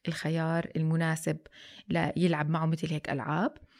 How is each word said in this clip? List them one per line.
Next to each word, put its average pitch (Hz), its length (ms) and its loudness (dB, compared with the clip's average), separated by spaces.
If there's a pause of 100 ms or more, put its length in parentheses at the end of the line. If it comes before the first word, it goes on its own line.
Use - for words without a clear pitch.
الخيار 165 680 0
المناسب 160 640 2 (520)
ليلعب 165 600 2
معه 160 160 2
مثل 160 220 0
هيك 151 220 -4
ألعاب. 151 440 0 (260)